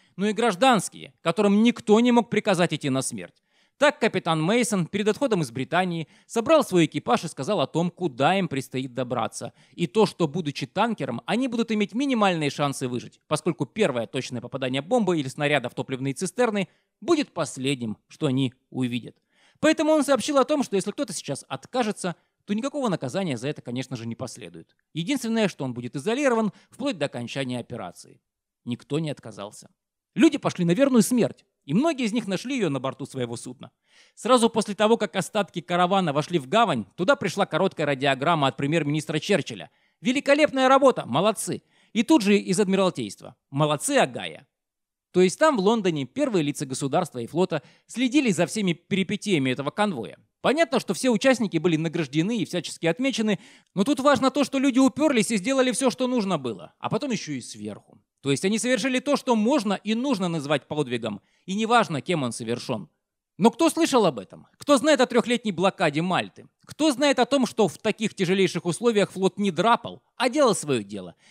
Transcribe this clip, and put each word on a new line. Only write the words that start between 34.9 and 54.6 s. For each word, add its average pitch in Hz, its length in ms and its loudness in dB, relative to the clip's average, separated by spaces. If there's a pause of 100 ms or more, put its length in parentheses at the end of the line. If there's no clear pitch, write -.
как 208 200 -4
остатки 190 440 -4
каравана 175 520 0
вошли 151 260 -2
в 131 80 -6
гавань, 160 480 2
туда 226 220 2
пришла 190 300 -2
короткая 170 400 -2
радиограмма 139 600 2
от 127 80 -2
премьер-министра 151 640 -2
Черчилля. 127 520 -4 (300)
"Великолепная 269 680 2
работа, 262 380 6
молодцы!" 165 560 -2 (300)
И 226 100 0
тут 311 200 6
же 202 140 4
из 196 240 0
Адмиралтейства: 180 760 -2 (160)
"Молодцы, 151 460 0
Агая!" 113 500 -2 (640)
То 175 100 2
есть 185 180 4
там, 302 180 4
в 202 40 -2
Лондоне, 180 460 0
первые 240 360 0
лица 147 240 -4
государства 135 540 -4
и 117 60 -8
флота 160 360 -2 (240)
следили 254 440 0
за 165 160 2
всеми 190 260 -2
перипетиями 185 800 -2
этого 135 200 -4
конвоя. 135 480 -4 (220)
Понятно, 269 400 2
что - 120 -6
все - 180 -2
участники 220 480 2
были 160 180 2
награждены 160 640 -2
и 170 60 0
всячески - 420 -6
отмечены, 214 520 0 (360)
но 190 100 2
тут 277 160 0
важно 262 320 4
то, 294 100 0
что 269 160 -2
люди 262 220 2